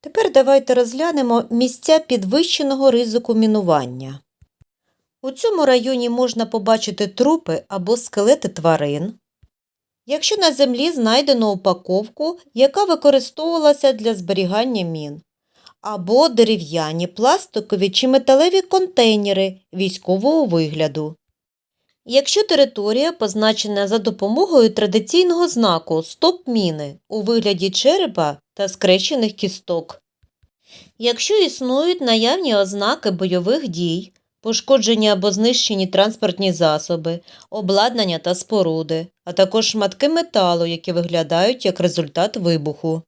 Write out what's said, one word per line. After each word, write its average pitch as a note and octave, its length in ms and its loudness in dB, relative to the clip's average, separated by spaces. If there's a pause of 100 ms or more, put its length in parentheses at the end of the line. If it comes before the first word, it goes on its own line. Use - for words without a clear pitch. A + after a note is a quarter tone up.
Тепер A4 320 -2
давайте C4+ 420 4
розглянемо B3 760 0
місця B3 480 2
підвищеного C4+ 920 0
ризику A#3 440 0
мінування. D3 840 0 (1000)
У C4 80 -6
цьому E4+ 360 0
районі B3 420 2
можна A#3 380 -2
побачити A3 600 -2
трупи B3+ 640 0
або G3 280 -2
скелети A#3 520 0
тварин. D#3 680 -2 (920)
Якщо D4+ 300 -2
на F4 160 2
землі C4 380 2
знайдено A#3+ 600 2
упаковку, G3 880 -2 (160)
яка C#4 300 2
використовувалася D4+ 1080 2
для G#3+ 220 -2
зберігання G3 680 -2
мін, D#3 400 -8 (580)
або G#3+ 480 2
дерев'яні, E3+ 800 0
пластикові G#3 840 0
чи B3+ 180 0
металеві C#4 520 4
контейнери G#3+ 1000 0 (140)
військового G3 680 0
вигляду. D#3 720 -2 (880)
Якщо C#4 360 0
територія C#4 680 2
позначена G#3+ 760 -2
за A3 100 0
допомогою A3+ 720 2
традиційного E4 800 0
знаку F3 540 0
«Стоп-міни» F#3 920 -2 (140)
у G#3+ 140 -6
вигляді G3 480 -2
черепа A3 680 0 (180)
та G3 140 -4
скрещених G3+ 640 0
кісток. - 680 -8 (960)
Якщо A#3+ 380 -2
існують D#4+ 640 0
наявні A#3+ 560 0
ознаки G3+ 540 -2
бойових F#3 580 -2
дій, E3+ 440 -6 (280)
пошкоджені A3 680 0
або G3 220 0
знищені G#3+ 540 0
транспортні F#3+ 680 -2
засоби, E3 680 -2 (300)
обладнання G3+ 680 0
та F3 160 -4
споруди, E3 720 -4 (180)
а F3+ 80 -12
також G3 340 0
шматки G#3+ 420 -2
металу, G3 580 0
які E3+ 260 -6
виглядають E3+ 760 -2
як F#3 140 -2
результат F3 560 -2
вибуху. E3 720 -4